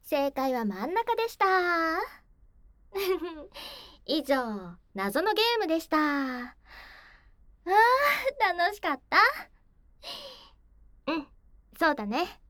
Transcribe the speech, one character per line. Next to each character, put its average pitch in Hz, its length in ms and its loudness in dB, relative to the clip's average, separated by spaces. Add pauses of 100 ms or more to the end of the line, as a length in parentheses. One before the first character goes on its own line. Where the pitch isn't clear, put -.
(120)
正 277 180 0
解 262 220 -2
は 233 140 -2
真 202 220 -4
ん 339 40 -6
中 466 240 0
で 453 140 -2
し - 80 -18
た。 381 80 4 (1500)
<laughs> 349 1120 -8
以 294 180 0
上、 214 540 -2 (180)
謎 202 280 0
の 415 100 2
ゲ 415 80 2 (160)
ー 440 40 0
ム 392 60 0
で 320 140 2
し - 80 -14
た。 311 80 0
あ 277 580 -2 (1080)
ー、 494 960 2
楽 370 160 0
し 403 80 -16
か 330 100 0
っ 175 160 -4
た。 - 80 2 (1900)
う 311 100 -2
ん、 294 100 -6 (520)
そ 320 140 2
う - 20 2
だ 220 100 -6
ね。 262 460 -4